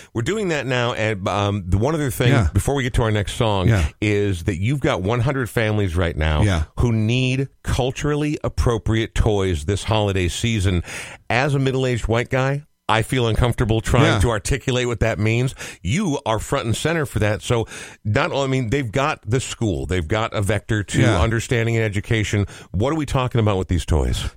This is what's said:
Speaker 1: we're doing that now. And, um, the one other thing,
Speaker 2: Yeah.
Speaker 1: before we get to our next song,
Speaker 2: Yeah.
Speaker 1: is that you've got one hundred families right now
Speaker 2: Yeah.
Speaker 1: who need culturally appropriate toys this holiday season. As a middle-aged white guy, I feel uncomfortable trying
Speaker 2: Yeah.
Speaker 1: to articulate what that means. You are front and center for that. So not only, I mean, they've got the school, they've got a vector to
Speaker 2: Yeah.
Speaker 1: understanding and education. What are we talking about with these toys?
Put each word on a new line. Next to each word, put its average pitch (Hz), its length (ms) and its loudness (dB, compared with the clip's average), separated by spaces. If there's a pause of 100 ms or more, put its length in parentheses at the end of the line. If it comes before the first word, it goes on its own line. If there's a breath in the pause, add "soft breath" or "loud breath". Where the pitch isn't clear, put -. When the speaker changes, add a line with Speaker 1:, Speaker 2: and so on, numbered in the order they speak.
(160 loud breath)
Speaker 1:
we're 113 80 -2
doing 196 240 -2
that 147 180 -2
now. 123 280 0
And, 107 340 -2
um, 101 400 0
the 92 100 2
one 131 160 2
other 147 160 -2
thing, 123 220 2
Speaker 2:
Yeah. 120 200 4
Speaker 1:
before - 220 2
we 143 80 -2
get 123 140 -4
to 123 80 2
our 110 80 2
next 104 220 0
song, 104 360 2
Speaker 2:
Yeah. 95 160 4 (160)
Speaker 1:
is 101 440 0
that 95 140 -2
you've 127 200 -2
got 117 240 0
one 117 160 0
hundred 131 320 -2
families 107 440 0
right 87 220 0
now 76 240 2
Speaker 2:
Yeah. 90 220 2 (160)
Speaker 1:
who 120 120 2
need 127 580 0 (140)
culturally 147 800 -2
appropriate 110 680 0
toys 95 520 2
this 98 180 -2
holiday 98 460 0
season. 101 540 0 (460 loud breath)
As 135 240 0
a 143 60 2
middle-aged 131 480 0
white 113 240 0
guy, 135 320 0 (260)
I 110 120 2
feel 120 260 0
uncomfortable 113 520 2
trying - 360 4
Speaker 2:
Yeah. 104 40 0
Speaker 1:
to 120 100 4
articulate 123 580 0
what 120 120 -2
that 113 180 0
means. 117 380 0 (260 loud breath)
You 143 440 0
are 110 120 0
front 131 280 -2
and 113 100 0
center 156 300 0
for - 140 -4
that. 104 220 0
So 117 240 0 (380 loud breath)
not 120 300 0
only, 135 100 0
I 135 40 -2
mean, 131 240 0
they've 135 200 -2
got 135 340 -2
the 120 140 0
school, 85 460 -2
they've 90 220 -2
got 110 280 -2
a 107 60 -2
vector 101 420 -2
to - 160 -4
Speaker 2:
Yeah. 110 220 4
Speaker 1:
understanding 113 560 0
and 113 80 2
education. 104 600 0 (260 loud breath)
What 117 200 0
are 165 60 0
we 147 80 -2
talking 127 340 0
about 104 180 2
with 92 120 -4
these 87 160 0
toys? 65 400 0 (120)